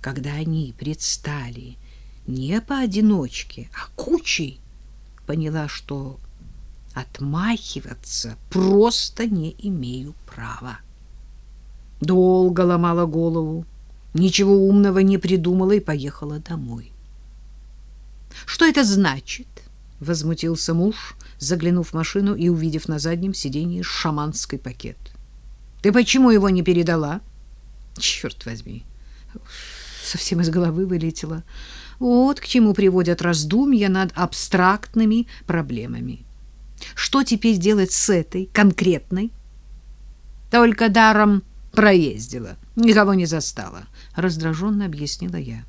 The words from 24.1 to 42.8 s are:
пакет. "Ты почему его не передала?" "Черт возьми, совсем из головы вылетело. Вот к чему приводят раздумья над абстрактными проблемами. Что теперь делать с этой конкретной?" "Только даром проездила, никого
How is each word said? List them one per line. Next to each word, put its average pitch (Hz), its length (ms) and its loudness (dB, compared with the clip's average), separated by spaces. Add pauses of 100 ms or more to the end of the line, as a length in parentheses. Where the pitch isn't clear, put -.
пакет. - 400 -14 (840)
"Ты 202 100 4
почему 247 400 6
его 202 180 6
не 180 140 2
передала?" 170 580 0 (760)
"Черт - 480 -6
возьми, 113 380 -12 (1200)
совсем - 380 -4
из 165 80 0
головы 170 360 0
вылетело. 165 580 -6 (560)
Вот 254 400 4
к - 80 -14
чему 220 260 4
приводят 180 480 4
раздумья 196 680 2
над 190 260 0
абстрактными 208 1120 0 (180)
проблемами. 120 800 -6 (720)
Что - 280 0
теперь 226 340 2
делать 190 340 2
с - 180 0
этой 185 440 0
конкретной?" 185 800 2 (1160)
"Только 233 400 4
даром 208 540 6 (280)
проездила, 123 840 2 (200)
никого 214 380 4